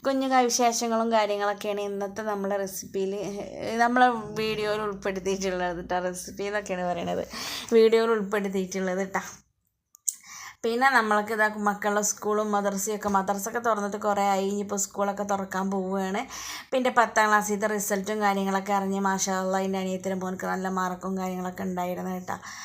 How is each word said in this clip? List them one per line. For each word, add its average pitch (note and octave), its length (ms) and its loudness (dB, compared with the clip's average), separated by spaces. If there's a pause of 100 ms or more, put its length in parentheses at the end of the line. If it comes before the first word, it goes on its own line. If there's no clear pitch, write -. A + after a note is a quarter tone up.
കുഞ്ഞു C4+ 260 0
ക-, B3+ 160 6
വിശേഷങ്ങളും A#3 640 2
കാര്യങ്ങളൊക്കെയാണ് G3+ 720 0
ഇന്നത്തെ G3+ 420 -6
നമ്മളെ G3+ 340 -2
റെസിപ്പിയിൽ, G3 560 -4 (640)
നമ്മളെ B3 300 6 (280)
വീഡിയോയിൽ G#3+ 460 -2
ഉൾപ്പെടുത്തിയിട്ടുള്ളത് F#3+ 1000 -2
ട്ടോ. F3+ 180 -2
റെസിപ്പി F#3 460 -6
എന്നൊക്കെയാണ് G3 400 -4
പറയണത്, F3 380 -2 (460)
വീഡിയോയിൽ A3+ 420 6
ഉൾപ്പെടുത്തിയിട്ടുള്ളത് F#3+ 920 0
ട്ടോ. F#3 180 -4 (1400)
പിന്നെ A#3+ 300 2
നമ്മൾക്ക് G#3+ 440 4
ഇതാ G#3+ 120 4 (160)
മക്കളുടെ G#3 400 2
സ്കൂളും G#3+ 480 0
മദ്രസയൊക്കെ, G3+ 580 0
മദ്രസയൊക്കെ G3+ 540 0
തുറന്നിട്ട് G#3 360 0
കുറേ G3+ 280 2
ആയി. G3 220 2
ഇനിയിപ്പോൾ G3+ 320 -2
സ്കൂളൊക്കെ G3+ 440 -2
തുറക്കാൻ F#3+ 460 -2
പോവുകയാണ്. F#3+ 520 -2 (460)
പിന്നെ B3+ 240 2
പത്താം A3 360 4
ക്ലാസ്സിലത്തെ G#3 400 2
റിസൾട്ടും G#3 520 -2
കാര്യങ്ങളൊക്കെ G3 540 2
അറിഞ്ഞ് G3 280 0
മാഷാ F#3+ 360 2
അല്ലാ, F#3+ 220 0
എൻ്റെ F#3+ 200 0
അനിയത്തിൻ്റെ F#3 380 -2
മോനക്ക് F#3 300 -4
നല്ല F#3 240 -2
മാർക്കും F#3 440 -2
കാര്യങ്ങളൊക്കെ F#3 480 -4
ഉണ്ടായിരുന്നു F3+ 500 -4
കേട്ടോ. F3+ 240 -6 (260)